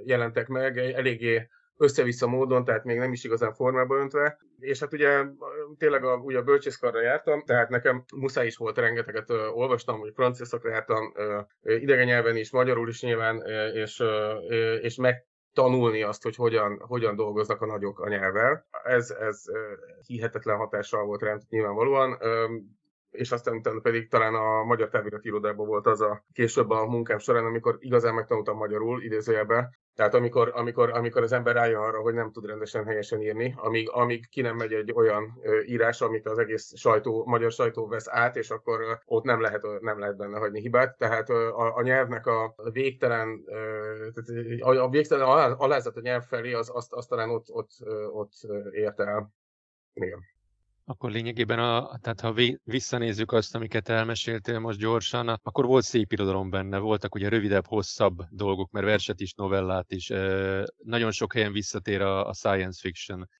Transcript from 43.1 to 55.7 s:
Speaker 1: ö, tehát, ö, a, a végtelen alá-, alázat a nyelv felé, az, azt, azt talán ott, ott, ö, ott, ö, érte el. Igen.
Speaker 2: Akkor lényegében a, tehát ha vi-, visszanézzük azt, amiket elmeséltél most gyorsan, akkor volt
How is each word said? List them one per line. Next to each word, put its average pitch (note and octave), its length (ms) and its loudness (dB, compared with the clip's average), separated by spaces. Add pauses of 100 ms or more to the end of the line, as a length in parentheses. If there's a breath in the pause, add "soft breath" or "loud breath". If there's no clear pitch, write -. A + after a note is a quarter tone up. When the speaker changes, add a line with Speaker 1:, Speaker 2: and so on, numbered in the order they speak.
Speaker 1:
ö, - 80 -12 (600)
tehát, A#2 160 -12
ö, A#2 300 -6
a, B2+ 240 6
a B2+ 60 2
végtelen C#3+ 380 4
alá-, C3 300 6
alázat C3 400 0
a A#2 40 -10
nyelv B2 220 -2
felé, B2 300 -6
az, A#2 200 -2
azt, A#2+ 200 -8
azt A#2 160 -8
talán A2+ 200 -2
ott, A2+ 200 -4
ott, A2+ 300 -8
ö, G#2+ 260 -8
ott, G#2 280 -8 (140)
ö, G2+ 240 -8
érte G#2 320 -2
el. G#2 300 -4 (600)
Igen. - 260 -6 (720)
Speaker 2:
Akkor A#2+ 220 -8
lényegében A#2 480 -2
a, A#2+ 420 0
tehát - 180 -6
ha A2+ 140 -2
vi-, A#2+ 300 0
visszanézzük A2+ 680 -4
azt, A2 240 0
amiket A2+ 340 -4
elmeséltél A2+ 680 -2
most A2 200 -6
gyorsan, A#2 480 -2
akkor A#2 380 -2
volt B2+ 180 6